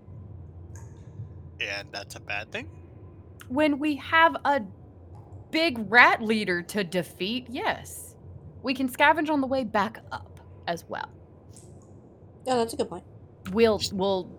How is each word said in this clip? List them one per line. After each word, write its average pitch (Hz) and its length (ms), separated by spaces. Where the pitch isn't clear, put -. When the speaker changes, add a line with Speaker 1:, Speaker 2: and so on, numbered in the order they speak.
Speaker 1:
And 101 320
that's 101 240
a 104 40
bad 104 300
thing? 262 180
Speaker 2:
When 294 300
we 302 180
have 320 480
a 277 180
big 220 400
rat 247 300
leader 208 420
to 202 200
defeat, 185 640
yes. - 680
We 262 120
can 262 140
scavenge 302 420
on 294 100
the 262 60
way 262 180
back 208 360
up - 300
as 170 220
well. - 200
Speaker 3:
Yeah, 254 100
that's 226 160
a - 40
good 220 120
point. 175 160
Speaker 2:
We'll, 220 280
we'll 190 320